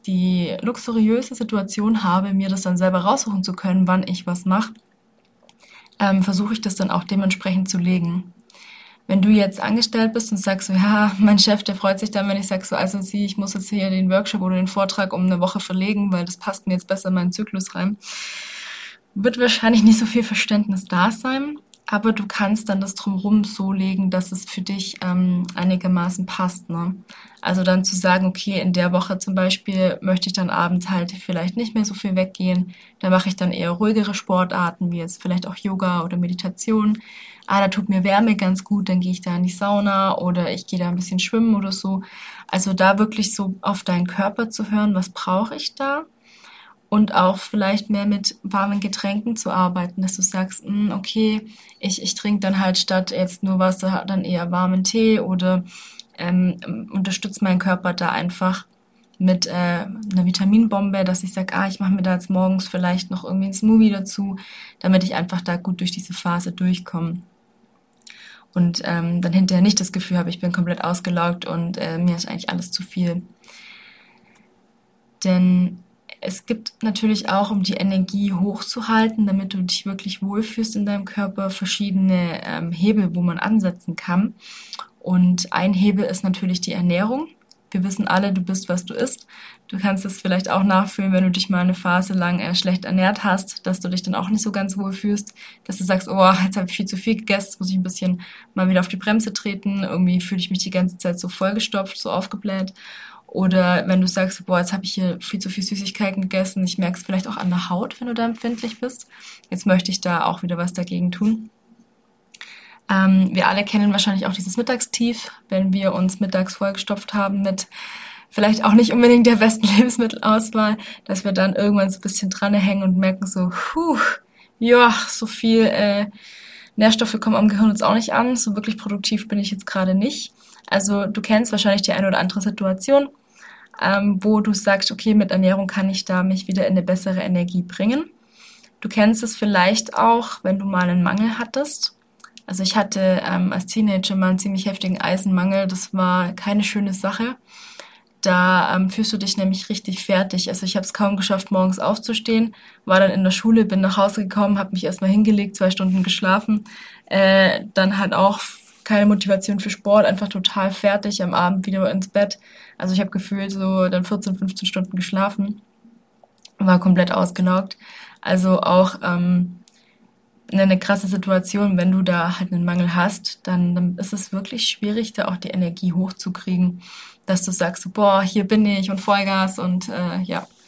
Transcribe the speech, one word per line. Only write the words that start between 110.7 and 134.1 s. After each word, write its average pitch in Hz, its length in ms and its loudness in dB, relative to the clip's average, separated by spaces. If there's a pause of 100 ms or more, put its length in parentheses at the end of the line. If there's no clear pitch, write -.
dagegen 180 380 -4
tun." 220 380 -2 (1400)
Ähm, 190 440 6
wir 185 140 4
alle 196 160 2
kennen 208 300 2
wahrscheinlich 196 320 0
auch 190 80 -2
dieses 185 240 -6
Mittagstief, 233 760 -2 (160)
wenn 190 240 0
wir 190 220 0
uns 185 260 0
mittags 185 360 -2
vollgestopft 202 580 -6
haben 196 280 0
mit 190 260 -2 (600)
vielleicht 214 360 2
auch 202 80 6
nicht 226 180 8
unbedingt 240 360 8
der 240 100 6
besten 214 300 4
<laughs> 196 100 6
Lebensmittelauswahl, 220 1000 2 (280)
dass 190 180 -4
wir 202 80 -2
dann 190 240 2
irgendwann 202 340 2
so 185 100 -6
ein - 20 -20
bisschen 190 280 -2
dran 202 240 0
hängen 196 300 2
und 185 140 4
merken 190 300 0
so, 180 220 0
"Puh, 320 480 -2 (640)
ja, 240 340 6 (140)
so - 180 -6
viel, 226 420 2
äh, 208 400 0 (680)
Nährstoffe 220 460 2
kommen 220 160 2
am 214 100 6
Gehirn 208 220 4
jetzt 208 140 0
auch - 100 4
nicht 220 200 0
an, 240 220 2
so 220 200 0
wirklich 214 220 -4
produktiv 202 520 -4
bin 208 100 -2
ich 202 120 -4
jetzt 202 140 -6
gerade 185 300 0
nicht." 233 380 -2 (340)
Also 202 380 0
du 208 160 -6
kennst 220 320 2
wahrscheinlich 202 300 2
die 190 100 0
eine 196 140 0
oder 190 120 2
andere 185 220 -2
Situation, 202 680 2 (720)
ähm, 196 400 2